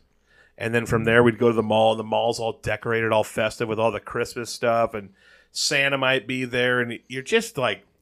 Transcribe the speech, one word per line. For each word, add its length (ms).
And 180
then 120
from 180
there, 180
we'd 160
go 100
to 60
the 80
mall. 300
And 80
the 40
mall's 360
all 220
decorated, 500
all 120
festive 440
with 100
all 140
the 80
Christmas 500
stuff. 420
And 180
Santa 440
might 300
be 180
there. 360
And 180
you're 140
just 340
like, 280